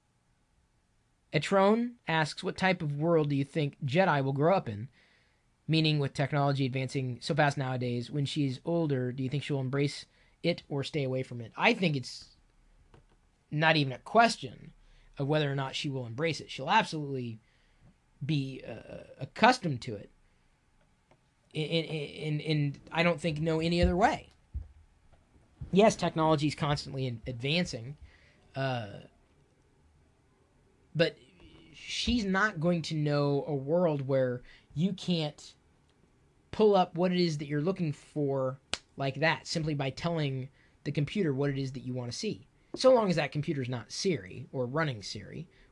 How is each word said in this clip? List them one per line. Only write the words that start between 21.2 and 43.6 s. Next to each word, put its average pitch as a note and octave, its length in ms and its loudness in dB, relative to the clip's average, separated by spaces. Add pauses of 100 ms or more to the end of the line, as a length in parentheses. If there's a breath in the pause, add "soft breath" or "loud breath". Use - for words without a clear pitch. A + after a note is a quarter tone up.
And, D3+ 140 -2
and, D#3+ 180 0
and, D3+ 540 -4
and D3 380 0 (120)
I E3 120 2
don't E3+ 180 2
think D#3 180 -2
know D#3+ 220 0
any E3+ 200 2
other F3+ 140 4
way. A#3 380 2 (1400)
Yes, G3+ 240 6
technology D#3+ 520 2
is C3+ 80 -2
constantly C3+ 520 -4
in-, A#2+ 180 -8
advancing, C3+ 680 -4 (580 soft breath)
uh, B2+ 340 -4 (2000)
but D#3+ 220 2 (580)
she's - 520 -2
not F#3+ 340 2
going E3+ 240 2
to D#3 120 -6
know C#3+ 520 2
a D3+ 80 -2
world D3 520 0
where B2+ 340 2 (340 soft breath)
you E3+ 180 0
can't E3 600 -4 (960)
pull G#3+ 260 4
up F3+ 200 2
what F3+ 160 2
it F3+ 80 2
is E3+ 180 2
that D3+ 80 -8
you're D3 160 -2
looking E3 300 0
for C3+ 640 -2 (400)
like C3+ 220 -2
that, D#3 260 2
simply D#3 300 -2
by C#3 160 -2
telling C#3 580 -4 (340 soft breath)
the - 80 -4
computer D3+ 440 0
what C#3+ 160 0
it C3+ 80 -4
is C3 140 -6
that B2 100 -12
you B2 100 -6
wanna B2 180 -8
see. - 360 -6 (280 soft breath)
So C4 160 8
long A3+ 200 6
as D#3 60 0
that D3 140 0
computer's C#3+ 380 -2